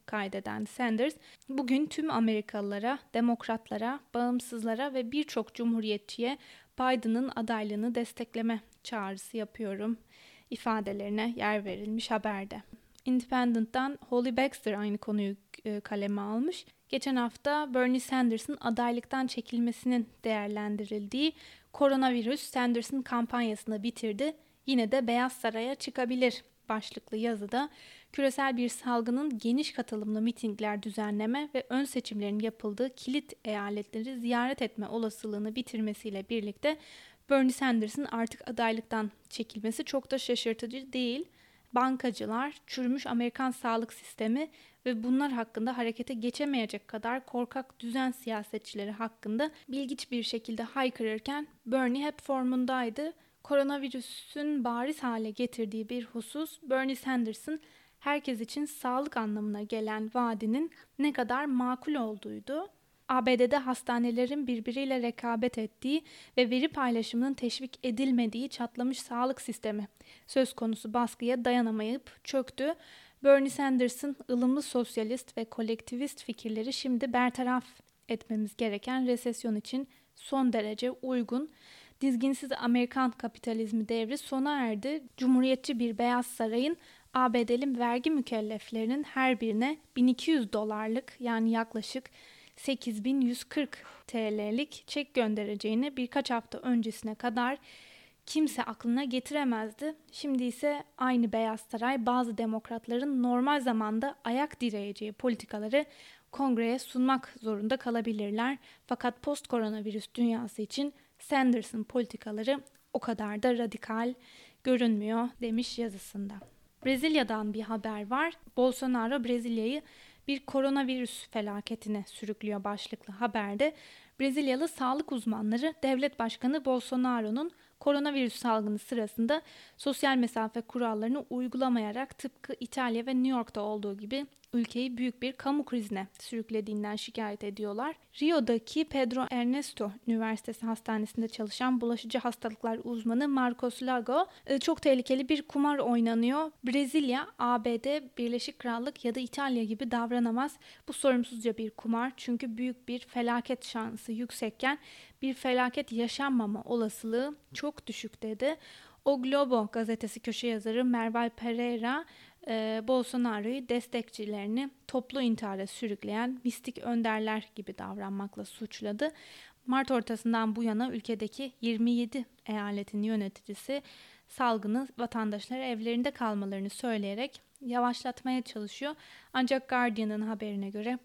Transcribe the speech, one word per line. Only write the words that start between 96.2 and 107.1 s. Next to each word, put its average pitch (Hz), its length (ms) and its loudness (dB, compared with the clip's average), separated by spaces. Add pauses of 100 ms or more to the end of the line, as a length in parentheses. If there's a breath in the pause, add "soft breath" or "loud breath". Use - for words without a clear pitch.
hafta 226 280 -4
öncesine 220 560 0
kadar 247 440 0 (680 loud breath)
kimse 285 360 2
aklına 240 420 0
getiremezdi. 254 920 0 (180)
Şimdi 269 320 0
ise 285 400 0 (140)
aynı 240 340 4
Beyaz 220 280 0
Saray 233 460 -2
bazı 240 320 2
demokratların 240 840 0
normal 247 380 4
zamanda 226 540 2 (100)
ayak 262 360 0
direyeceği 208 520 -4
politikaları 226 720 0 (480 loud breath)
kongreye 247 460 2
sunmak 254 640 0